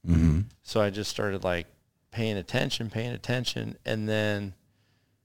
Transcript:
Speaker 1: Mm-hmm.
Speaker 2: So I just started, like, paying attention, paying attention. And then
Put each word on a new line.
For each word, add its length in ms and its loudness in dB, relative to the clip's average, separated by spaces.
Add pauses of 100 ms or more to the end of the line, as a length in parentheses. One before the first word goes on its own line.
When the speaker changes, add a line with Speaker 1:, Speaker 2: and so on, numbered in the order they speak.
Speaker 1:
Mm-hmm. 340 6 (220)
Speaker 2:
So 180 0
I 100 4
just 200 -4
started, 340 -2
like, 220 0 (440)
paying 260 -2
attention, 540 -2
paying 220 -4
attention. 720 -4
And 220 -2
then 460 0 (720)